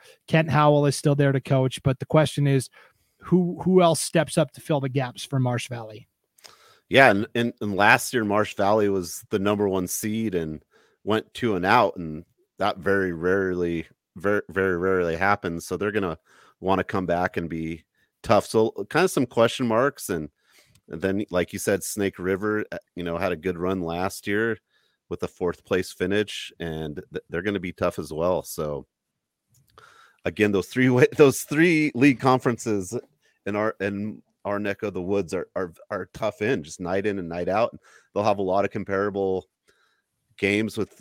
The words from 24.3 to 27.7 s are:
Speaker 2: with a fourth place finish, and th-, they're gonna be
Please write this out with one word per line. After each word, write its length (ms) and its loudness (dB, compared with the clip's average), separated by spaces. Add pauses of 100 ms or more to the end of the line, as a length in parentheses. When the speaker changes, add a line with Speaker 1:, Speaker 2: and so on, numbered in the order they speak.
Speaker 2:
with 140 -8
a 60 -6
fourth 360 -6
place 280 -2
finish, 680 -4
and 420 -8 (100)
th-, 160 -10
they're 140 -6
gonna 180 -4
be 120 -8